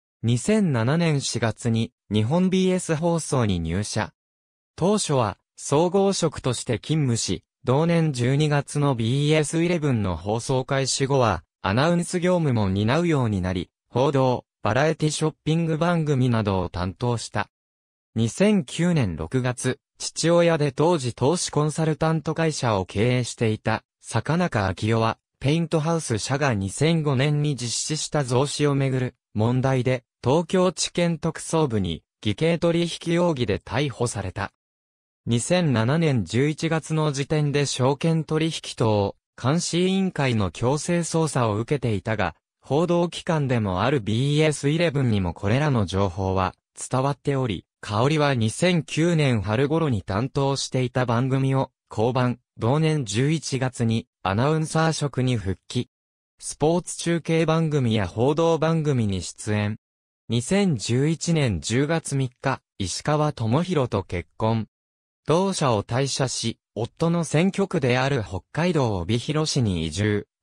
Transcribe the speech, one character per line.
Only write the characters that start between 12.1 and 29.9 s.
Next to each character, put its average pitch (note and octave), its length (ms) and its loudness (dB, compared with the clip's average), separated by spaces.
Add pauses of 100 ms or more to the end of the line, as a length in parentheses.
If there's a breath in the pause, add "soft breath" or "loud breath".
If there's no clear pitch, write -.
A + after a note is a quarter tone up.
業 F3+ 200 2
務 D3 140 2
も G#2+ 160 2
担 G#2+ 300 2
う F3 80 0
よ C#3+ 180 2
う A2+ 40 0
に G2 120 0
な F#2 120 -2
り、 F2+ 160 -4 (200)
報 C3+ 220 2
道、 C3 340 0 (180)
バ G#2+ 120 0
ラ C#3+ 120 2
エ D#3+ 80 0
テ D#3 120 -2
ィ - 20 2
シ D3+ 160 -2
ョ D#3 40 0
ッ D3 40 -6 (100)
ピ D#3 120 0
ン E3+ 100 0
グ D#3 140 -2
番 E3+ 260 0
組 C3 240 2
な A2+ 140 2
ど G2 180 0
を E2+ 80 -4
担 F2+ 240 -4
当 A#2+ 240 -2
し - 140 -10
た。 G#2 180 -4 (640)
二 A2+ 160 0
千 G3 340 2
九 F3 300 -2
年 G#2+ 220 0
六 E2 260 -4
月、 B2+ 380 -4 (180)
父 - 320 -4
親 E3+ 300 4
で D3 120 0
当 E3 280 2
時 B2+ 160 -4
投 C#3+ 200 2
資 - 140 -4
コ D3 140 0
ン D3+ 80 0
サ D#3+ 120 -2
ル D#3+ 120 0
タ D#3+ 160 0
ン D#3+ 100 0
ト D#3 140 -4
会 D#3+ 180 0
社 A2+ 240 0
を F#2+ 80 0
経 B2 340 0
営 B2 40 -2
し - 100 -6
て A2+ 160 0
い A2 80 0
た、 - 260 -4 (180)
坂 - 360 -2
中 A#2+ 300 0
昭 G#2+ 260 -2
夫 A2+ 80 2
は、 A2+ 160 0 (220)
ペ C3+ 140 0
イ E3 80 2
ン E3 60 -2
ト E3 120 0
ハ E3 160 0
ウ E3 40 -2
ス A#2+ 200 -2
社 C3+ 180 -2
が C#3 160 2
二 G2 160 0
千 D#3+ 320 0
五 C#3+ 140 0
年 D3 260 2
に D3 140 0
実 A#2+ 160 -6
施 - 260 -4
し - 120 -8
た D3+ 140 0
増 B2+ 220 2
資 D3 220 -2
を C#3+ 80 2
め C3+ 160 0
ぐ C3+ 80 -2
る B2 160 -4 (180)
問 A#2+ 280 2
題 C3 220 2
で、 B2+ 200 0 (200)